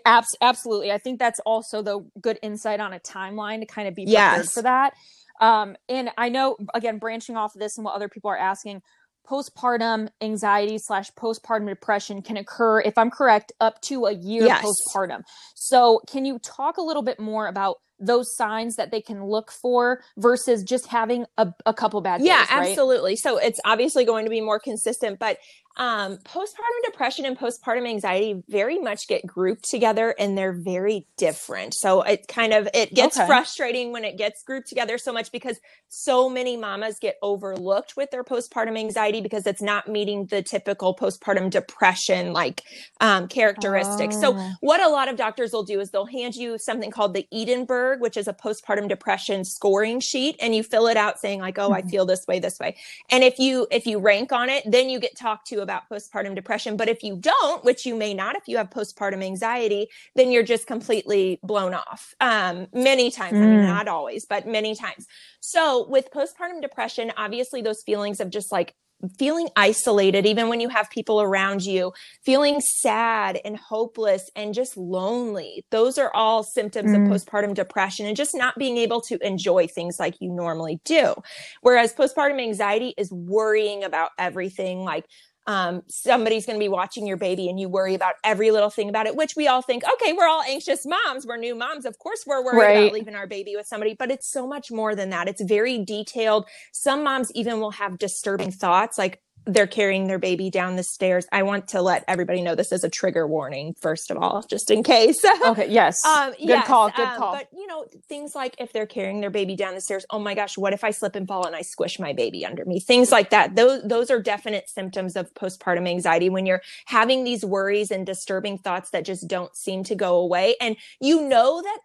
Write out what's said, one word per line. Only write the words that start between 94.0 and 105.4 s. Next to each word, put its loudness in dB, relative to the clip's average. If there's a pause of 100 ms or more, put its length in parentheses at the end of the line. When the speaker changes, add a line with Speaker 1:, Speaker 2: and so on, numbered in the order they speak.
Speaker 2:
it's -6
so -6
much -10
more -2
than -4
that. -4
It's -6
very 2
detailed. -2 (260)
Some -2
moms -2
even -4
will -4
have -8
disturbing -4
thoughts, 2
like -4 (260)
they're 6
carrying 0
their -2
baby -2
down -2
the -2
stairs. 0
I 2
want -2
to 0
let 2
everybody 0
know -2
this 0
is 0
a 0
trigger 0
warning, -6
first -4
of -6
all, 0
just -4
in 6
case. 6
<laughs> 6